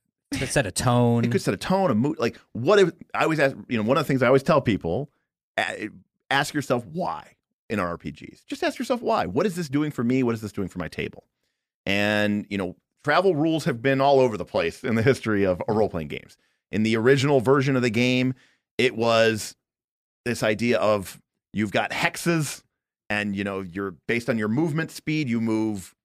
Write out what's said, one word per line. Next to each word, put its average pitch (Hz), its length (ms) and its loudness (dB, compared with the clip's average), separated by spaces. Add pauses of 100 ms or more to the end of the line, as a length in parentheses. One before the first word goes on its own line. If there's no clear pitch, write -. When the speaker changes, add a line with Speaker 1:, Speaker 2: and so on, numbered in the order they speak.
(320)
Speaker 1:
could 135 160 -4
set 139 180 0
a 90 40 -8
tone. 120 560 2
Speaker 2:
It - 40 0
could 95 120 0
set 123 100 -2
a 92 60 -2
tone, 185 320 0
a 113 40 2
mood. 127 240 0
Like, - 220 -2 (120)
what 156 260 2
if, 180 120 6 (220)
I 120 120 -2
always 156 160 0
ask, 139 140 2 (140)
you 123 80 -2
know, 110 100 0
one 135 120 4
of 151 60 0
the - 40 -8
things 131 140 0
I 123 60 4
always 135 140 6
tell 151 200 2
people, 98 480 -2 (480)
a-, 104 320 -4 (400)
ask 139 240 0
yourself 127 320 -2
why 151 480 -8 (340)
in 104 100 -4
R 87 200 -2
P - 120 -10
Gs. - 360 -16
Just - 160 -12
ask 311 160 -2
yourself 247 240 -4
why. 208 240 0
What 107 180 0
is 185 120 -2
this 175 120 -6
doing 147 220 -2
for 139 140 -6
me? 131 180 2
What 117 120 0
is 110 60 -8
this 107 120 -8
doing 95 160 -6
for 90 100 -14
my 80 100 -6
table? - 360 -10 (600)
And, 104 640 0
you 104 80 -6
know, 92 200 -4 (280)
travel 170 300 2
rules 160 320 0
have 120 160 -4
been 135 180 2
all 139 200 6
over 120 180 2
the 87 80 -8
place 85 380 -2
in 120 100 -2
the 113 80 2
history 107 420 2
of, 90 240 2
uh, 117 60 0
role-playing 92 340 -2
games. - 300 -14 (320)
In 104 120 -2
the 110 140 2
original 135 440 4
version 135 360 2
of 123 60 0
the 123 80 0
game, 127 440 0 (440)
it 117 180 2
was 113 600 2 (680)
this 120 180 -4
idea 110 360 2
of 101 420 0 (320)
you've 101 200 -2
got 110 180 -2
hexes, 170 720 -4 (480)
and, 104 260 -4
you 101 80 -4
know, 98 160 -6
you're, 95 360 -8 (100)
based 120 240 -2
on 117 80 -2
your 107 100 -2
movement 156 420 -2
speed, 156 380 -4
you 117 120 0
move 110 540 -2 (100)